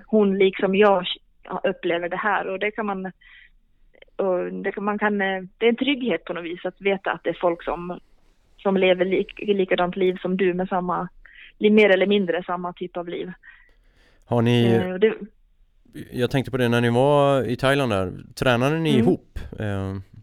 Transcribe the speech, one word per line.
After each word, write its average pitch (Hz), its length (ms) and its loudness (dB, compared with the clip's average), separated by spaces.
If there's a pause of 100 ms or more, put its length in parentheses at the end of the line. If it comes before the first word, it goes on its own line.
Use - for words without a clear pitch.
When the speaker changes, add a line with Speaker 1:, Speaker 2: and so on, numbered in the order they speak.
Speaker 1:
hon 202 320 2
liksom 190 380 2
jag 196 300 4 (580)
upplever 175 460 -4
det 185 80 -8
här. 202 300 -2
Och 190 120 -6
det 208 120 -4
kan 220 140 -6
man, 190 260 -6 (1040)
och 180 380 -2
det 185 180 -6
kan, 196 120 -8
man 208 160 -2
kan, 208 220 0
eh, 190 200 -2 (160)
det 226 80 0
är 233 40 4
en 233 60 2
trygghet 247 500 -2
på 170 80 -8
något 175 120 -10
vis 175 200 -10
att 180 160 -10
veta 190 300 -2
att 165 120 -8
det - 60 -4
är 165 120 -4
folk 170 220 -2
som, 175 360 -8 (580)
som 190 200 0
lever 185 280 2
lik-, 190 340 -2
likadant 185 560 -2
liv 185 260 -2
som 185 160 -4
du 185 160 2
med 185 160 -4
samma, 180 400 -4 (480)
li-, 214 120 2
mer 214 200 6
eller 185 180 4
mindre 180 360 2
samma 180 300 -6
typ 180 240 -10
av 175 100 -8
liv. 175 240 -10 (920)
Speaker 2:
Har 120 160 0
ni 120 340 4
Speaker 1:
Eh, 185 160 0
och 180 80 -6
det 214 140 4 (960)
Speaker 2:
Jag 123 200 -2
tänkte 123 200 -2
på 131 60 -2
det, 123 120 2
när 120 120 4
ni 120 80 2
var 139 540 4
i 117 120 -2
Thailand 135 360 2
där, 95 200 0 (240)
tränade 131 440 2
ni 165 100 0
Speaker 1:
Mm. 180 120 4
Speaker 2:
ihop, - 380 0 (200)
eh, 98 360 -4 (280)